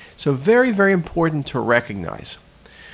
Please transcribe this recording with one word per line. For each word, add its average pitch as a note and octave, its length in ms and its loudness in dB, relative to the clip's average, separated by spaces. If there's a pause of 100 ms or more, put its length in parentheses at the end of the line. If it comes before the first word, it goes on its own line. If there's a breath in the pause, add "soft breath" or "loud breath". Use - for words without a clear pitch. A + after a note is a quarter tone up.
(180 loud breath)
So C#3+ 160 0
very, A3+ 380 2
very G3 200 4
important E3 560 0
to B2+ 120 -6
recognize. G#2+ 800 -2 (540 loud breath)